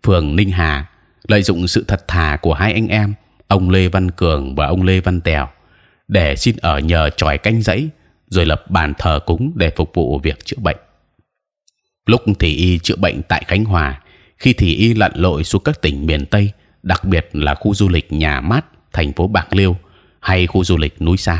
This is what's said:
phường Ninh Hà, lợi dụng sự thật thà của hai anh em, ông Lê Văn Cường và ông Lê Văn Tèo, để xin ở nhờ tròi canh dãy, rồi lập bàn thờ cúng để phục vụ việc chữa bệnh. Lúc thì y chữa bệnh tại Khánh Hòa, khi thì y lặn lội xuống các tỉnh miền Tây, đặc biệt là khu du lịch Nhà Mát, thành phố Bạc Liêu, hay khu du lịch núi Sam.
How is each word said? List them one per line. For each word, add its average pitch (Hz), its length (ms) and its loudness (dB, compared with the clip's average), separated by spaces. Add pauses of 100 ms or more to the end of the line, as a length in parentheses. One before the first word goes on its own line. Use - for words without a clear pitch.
phường 80 320 2
Ninh 95 160 2
Hà, 78 380 -2 (380)
lợi 104 160 4
dụng 90 240 0
sự - 200 -2
thật - 200 -2
thà 78 340 0
của 80 120 0
hai 92 200 0
anh 110 140 -2
em, 104 260 0 (340)
ông 92 220 2
Lê 92 180 4
Văn 90 240 0
Cường 71 440 -2
và 73 120 0
ông 92 160 0
Lê 92 160 2
Văn 90 220 -2
Tèo, 76 260 -2 (600)
để 82 280 2
xin 113 260 0
ở 78 180 0
nhờ 80 300 2
tròi 73 280 -2
canh 113 240 0
dãy, 107 280 -2 (380)
rồi 92 180 2
lập 76 240 -2
bàn 80 280 0
thờ 78 280 0
cúng 104 300 0
để 82 200 0
phục 80 180 -2
vụ 71 260 -2
việc 71 260 -6
chữa - 140 -10
bệnh. 85 180 -2 (1300)
Lúc 117 160 2 (180)
thì 78 160 2
y 90 240 2
chữa - 160 -4
bệnh 87 320 -2
tại - 200 -2
Khánh 104 180 0
Hòa, 78 360 -2 (360)
khi 127 160 2
thì 82 220 2
y 113 180 2
lặn 101 220 2
lội 78 280 0
xuống - 200 -2
các - 180 -2
tỉnh 73 240 -2
miền 76 200 -2
Tây, 101 260 0 (320)
đặc 90 200 -2
biệt 90 300 0
là 73 220 -2
khu 101 180 -2
du 98 160 2
lịch 85 240 0
Nhà 76 280 -2
Mát, 113 240 -2 (280)
thành 73 200 -2
phố 92 140 0
Bạc - 260 -2
Liêu, 95 240 2 (420)
hay 90 280 0
khu 92 160 0
du 87 140 2
lịch 76 240 -2
núi 95 160 2
Sam. 82 220 -2